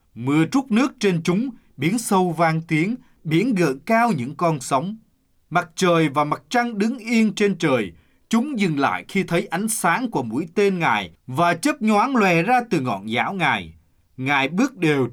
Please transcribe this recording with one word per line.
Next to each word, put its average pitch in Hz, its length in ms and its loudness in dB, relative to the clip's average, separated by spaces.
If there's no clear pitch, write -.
Mưa 139 360 2
trút 269 180 0
nước 233 300 2
trên 180 240 2
chúng, 202 260 0
biển 170 220 0
sâu 185 320 0
vang 160 300 0
tiếng, 165 340 0
biển 185 320 0
gợn 147 240 0
cao 226 320 2
những 151 240 -4
con 165 240 -2
sóng. 180 380 -2
Mặt 170 260 -2
trời 165 340 4
và 143 140 0
mặt 147 260 -2
trăng 240 280 0
đứng 226 200 -2
yên 220 380 2
trên 202 220 0
trời, 127 360 0
chúng 240 300 0
dừng 165 200 0
lại 92 280 -2
khi 190 160 -2
thấy 175 240 -2
ánh 190 200 -4
sáng 214 440 -2
của 139 120 -2
mũi 123 320 -6
tên 196 240 2
Ngài 110 320 0
và 170 260 0
chớp 302 280 -2
nhoáng 220 340 2
lòe 185 260 4
ra 240 280 2
từ 170 120 0
ngọn 110 280 -4
giáo 117 240 -2
Ngài. 117 400 -2
Ngài 135 320 0
bước 214 280 -2
đều 147 360 2